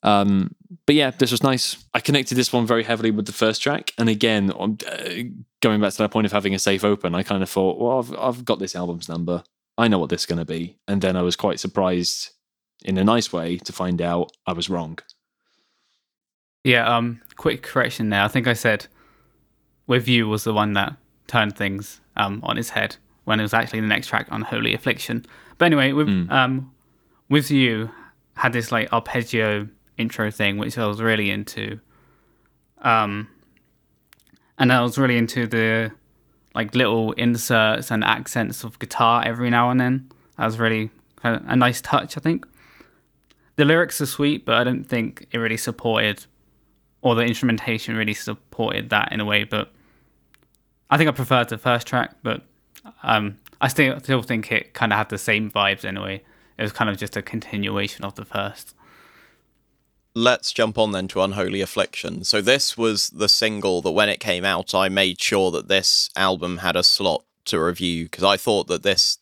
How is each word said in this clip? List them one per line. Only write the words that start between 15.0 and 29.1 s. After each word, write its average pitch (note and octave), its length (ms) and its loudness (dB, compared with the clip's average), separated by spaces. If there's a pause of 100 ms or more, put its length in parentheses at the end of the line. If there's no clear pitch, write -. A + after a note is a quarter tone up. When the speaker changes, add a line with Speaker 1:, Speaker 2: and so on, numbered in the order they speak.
Speaker 2:
Yeah, A#2+ 200 6
um, A#2 360 0 (160)
quick A#2+ 260 -2
correction A#2+ 460 -2
there. G2+ 140 4
I G#2 40 4
think A#2+ 180 0
I B2 80 2
said, G#2+ 340 0 (1000)
"With B2 220 2
You" A#2 180 4
was G#2+ 160 -2
the A2+ 100 0
one G#2 200 2
that G2 240 -2 (300)
turned G#2+ 280 0
things, G2 460 -6 (160)
um, G2+ 260 -2
on A#2 140 -2
its A#2 120 -4
head G#2+ 280 -4 (260)
when A2 160 0
it G#2+ 40 0
was G#2 100 -2
actually A#2 260 0
the A2 80 -2
next G#2+ 200 0
track, A2+ 240 -2
Unholy A2+ 420 -2
Affliction. A#2 520 -4 (320)
But F3 100 4
anyway, C#3 260 4
with, D3+ 160 2
Speaker 1:
Mm. F2+ 200 0
Speaker 2:
um, C3 420 0 (580)
With C#3+ 200 4
You A#2 400 2 (440)
had - 180 0
this, A2+ 180 -2
like, A2+ 220 0
arpeggio A2 800 -2 (280)